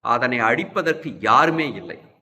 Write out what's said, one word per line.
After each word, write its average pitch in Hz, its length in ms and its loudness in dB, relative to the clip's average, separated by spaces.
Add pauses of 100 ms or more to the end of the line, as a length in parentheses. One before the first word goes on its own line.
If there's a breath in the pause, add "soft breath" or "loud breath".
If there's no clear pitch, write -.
அதனை 123 380 0
அழிப்பதற்கு 147 800 -2
யாருமே 143 520 2
இல்லை. 85 260 -14 (240)